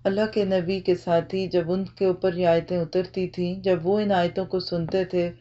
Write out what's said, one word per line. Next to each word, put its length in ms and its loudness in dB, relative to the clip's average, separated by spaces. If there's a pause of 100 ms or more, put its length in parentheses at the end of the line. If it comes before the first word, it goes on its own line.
اللہ 300 0
کے 120 0
نبی 340 0
کے 160 2
ساتھی 520 0
جب 240 0
ان 140 0
کے 200 -4
اوپر 280 2
یہ 140 0
آیتیں 300 2
اترتی 500 -2
تھیں، 320 -4
جب 240 2
وہ 160 2
ان 120 0
آیتوں 340 0
کو 140 -4
سنتے 460 -2
تھے 360 -2